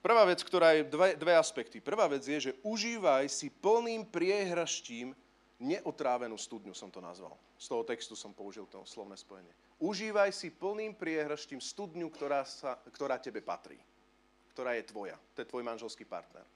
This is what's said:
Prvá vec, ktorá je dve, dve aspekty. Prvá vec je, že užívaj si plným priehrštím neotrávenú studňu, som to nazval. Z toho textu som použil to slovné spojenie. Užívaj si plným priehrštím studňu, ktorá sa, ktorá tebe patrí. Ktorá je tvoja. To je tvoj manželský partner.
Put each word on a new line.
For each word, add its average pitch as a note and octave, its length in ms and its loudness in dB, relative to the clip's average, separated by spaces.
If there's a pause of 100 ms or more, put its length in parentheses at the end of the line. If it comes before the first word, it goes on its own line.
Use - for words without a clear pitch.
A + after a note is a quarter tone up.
Prvá A3+ 240 10
vec, F3+ 160 4
ktorá E3 400 8
je C#3+ 80 0
dve, D#3+ 300 4
dve E3 180 6
aspekty. B2+ 460 2
Prvá G3 260 2
vec C#3 160 -2
je, D3 140 -2
že C3 260 -4
užívaj G#3 640 2
si - 240 -6
plným A3+ 560 0
priehrštím E3+ 1040 -2 (480)
neotrávenú B2+ 760 -2
studňu, G2+ 340 -12
som G2 160 -14
to F#2 140 -14
nazval. F2+ 320 -14 (240)
Z - 100 -16
toho A#2 160 -2
textu A#2 300 -8
som G#2 160 -14
použil G2+ 400 -14
to F#2+ 160 -18
slovné G2+ 320 -14
spojenie. F#2 320 -20 (320)
Užívaj G3+ 480 2
si F#3 240 -10
plným G#3 400 -6
priehrštím D3+ 640 -4
studňu, E3+ 500 -8
ktorá C#3+ 380 -2
sa, C3 400 -8
ktorá C3 320 -4
tebe A2 260 -8
patrí. - 320 -8 (800)
Ktorá B2 240 -2
je G#2+ 80 -8
tvoja. G2+ 320 -10 (160)
To - 80 -10
je A2+ 80 -12
tvoj B2 160 -6
manželský A2+ 400 -10
partner. - 480 -12